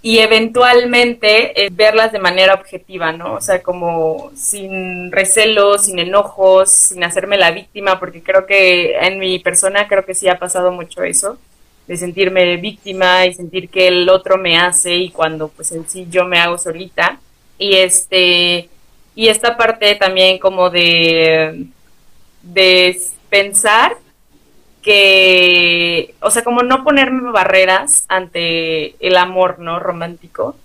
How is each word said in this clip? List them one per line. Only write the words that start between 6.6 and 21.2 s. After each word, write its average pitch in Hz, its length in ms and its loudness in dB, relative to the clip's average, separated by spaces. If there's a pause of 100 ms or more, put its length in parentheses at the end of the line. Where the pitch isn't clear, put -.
sin 180 320 0
hacerme 190 340 -2
la 170 140 2
víctima, 190 480 -4
porque 175 240 -14
creo 190 220 0
que 185 520 2
en 190 220 -2
mi 185 200 -4
persona 190 500 -2
creo 190 160 0
que 190 100 -10
sí 185 140 -2
ha 180 100 -2
pasado 180 320 -2
mucho 180 320 -10
eso, 196 340 -6 (480)
de 175 120 -12
sentirme 180 580 0
víctima 185 680 0
y 180 80 -2
sentir 180 340 -10
que 185 220 2
el 180 180 2
otro 190 300 2
me 175 200 0
hace, 175 380 0
y 180 140 -4
cuando, 160 400 -4
pues, - 240 -12
en 165 160 -10
sí 185 200 -14
yo 180 140 0
me 180 160 0
hago 175 180 0
solita. 175 640 -4 (380)
Y 196 180 0
este, 180 960 0 (460)
y 220 120 0
esta 233 300 0
parte 220 380 0
también 190 440 2
como 185 300 0
de, 165 960 0 (760)